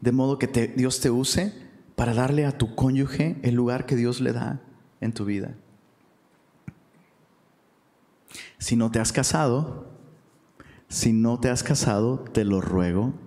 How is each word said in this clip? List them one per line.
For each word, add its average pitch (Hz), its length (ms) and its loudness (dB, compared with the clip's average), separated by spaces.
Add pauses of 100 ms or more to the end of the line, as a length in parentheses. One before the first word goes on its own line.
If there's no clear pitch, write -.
De 120 100 2
modo 131 260 2
que 135 100 0
te, 117 200 0
Dios 127 320 0
te 135 100 2
use 135 440 0 (420)
para 120 180 0
darle 135 320 2
a 139 120 -2
tu 117 180 0
cónyuge 139 680 0
el 120 140 2
lugar 123 300 0
que 139 100 0
Dios 120 260 0
le 127 100 0
da 120 300 -4 (380)
en 110 140 -2
tu 110 120 -6
vida. 101 300 -4 (3000)
Si - 160 -2
no 113 160 2
te 117 80 0
has 110 120 0
casado, 139 760 0 (1000)
si - 260 2
no 113 260 2
te 127 100 0
has 123 140 -2
casado, 120 560 0
te - 260 -2
lo 98 160 2
ruego, 90 520 0 (140)